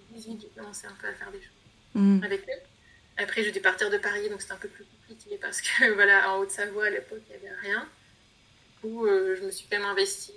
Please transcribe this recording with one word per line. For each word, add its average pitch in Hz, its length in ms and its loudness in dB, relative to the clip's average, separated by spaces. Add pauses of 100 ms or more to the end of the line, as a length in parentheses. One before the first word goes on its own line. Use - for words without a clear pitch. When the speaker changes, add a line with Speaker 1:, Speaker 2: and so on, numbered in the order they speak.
Speaker 1:
dix-huit, 226 320 -14
j'ai - 180 -20
commencé 208 280 -14
un 196 120 -16
peu - 80 -8
à - 60 -6
faire - 180 -14
des 392 80 -14
choses - 120 -20 (420)
Speaker 2:
Mm. 196 300 6
Speaker 1:
avec 196 180 -2
eux. - 200 -10 (560)
Après, - 260 -2
j'ai 208 80 0
dû 196 100 -4
partir 190 280 2
de 202 80 2
Paris, 415 320 -2
donc 208 120 -8
c'était - 120 -12
un - 40 -14
peu - 100 -14
plus - 180 -18
compliqué - 560 -16
parce 214 200 -6
que, 226 300 4
<laughs> - 20 2
voilà, 196 380 6
en 190 80 0
Haute-Savoie, 202 460 -2
à 208 40 4
l'époque, 214 400 -8
il - 100 -18
n'y 196 80 -18
avait 190 140 -14
rien. 202 260 -4 (960)
Coup, 226 240 -4
euh, 190 340 4
je 190 60 -8
me 190 60 -6
suis - 180 -12
quand 208 80 0
même 202 100 -2
investie, 196 500 -2